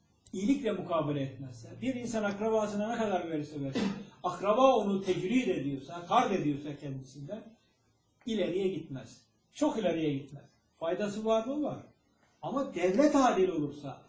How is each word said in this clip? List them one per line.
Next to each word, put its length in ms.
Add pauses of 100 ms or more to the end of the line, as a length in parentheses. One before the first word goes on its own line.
(340)
iyilikle 380
mukabele 500
etmezse, 480 (120)
bir 140
insan 280
akrabasına 680
ne 60
kadar 320
verirse 320
versin, 280 (140)
<coughs> 200
akraba 520
onu 260
tecrid 460
ediyorsa, 580
kard 260
ediyorsa 460
kendisinden, 640 (840)
ileriye 420
gitmez. 540 (320)
Çok 260
ileriye 340
gitmez. 300 (360)
Faydası 460
var 200
mı? 180
Var. 160 (640)
Ama 340
devlet 400
adil 340
olursa, 600